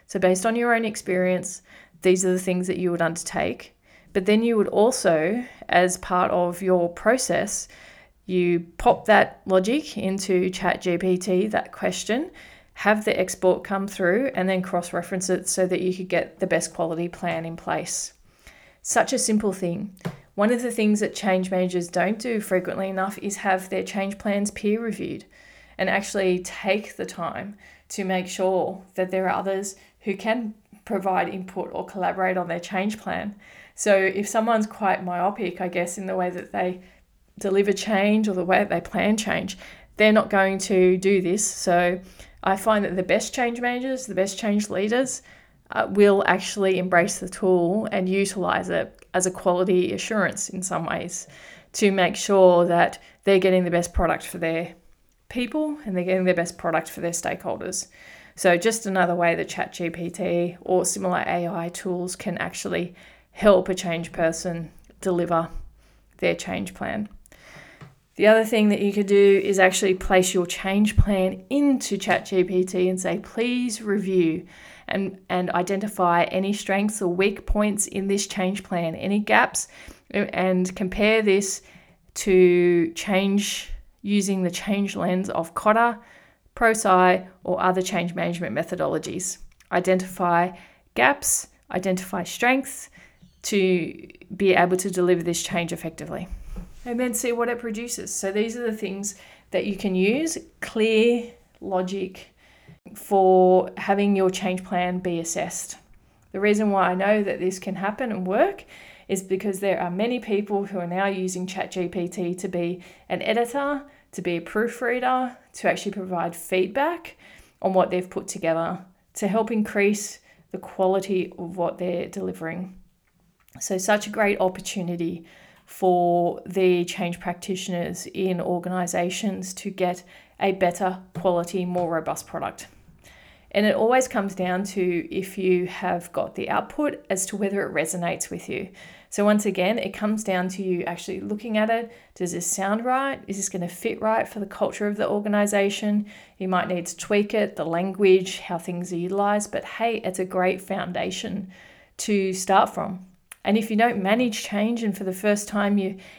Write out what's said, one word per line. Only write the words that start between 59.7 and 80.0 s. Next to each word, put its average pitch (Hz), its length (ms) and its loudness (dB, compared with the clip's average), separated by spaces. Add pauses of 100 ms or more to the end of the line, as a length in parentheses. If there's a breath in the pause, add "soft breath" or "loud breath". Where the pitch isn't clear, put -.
G 175 180 -4
P 170 200 -8
T 175 500 -2
or 180 240 2
similar 180 420 -2
A 175 220 -2
I 170 220 -6
tools 180 480 -6
can 196 220 -6
actually 175 540 -6 (380 loud breath)
help 196 380 4
a 185 60 0
change 170 360 -6
person 170 600 -2 (280)
deliver 170 480 0 (720 soft breath)
their 170 180 2
change 185 380 -6
plan. 208 340 -6 (1080 loud breath)
The 208 120 4
other 220 160 8
thing 214 260 4
that 208 120 2
you 202 100 2
could 202 160 0
do 202 340 8
is 196 160 0
actually 190 360 4
place 185 400 2
your 180 120 2
change 202 520 0
plan 190 520 4
into 269 480 2
Chat 190 280 0
G 185 180 2
P 185 220 2
T 185 240 0
and 185 100 -2
say, 180 200 -2
"Please 247 640 -2
review 185 640 2 (440 loud breath)
and, 190 280 -2 (120)
and 180 220 0
identify 180 720 2
any 196 280 -2
strengths 202 500 -2
or 190 60 0
weak 190 380 0
points 208 420 0
in 196 220 -4
this 202 180 0
change 190 360 -2
plan, 170 320 -2
any 202 240 0
gaps, 214 500 2 (400 loud breath)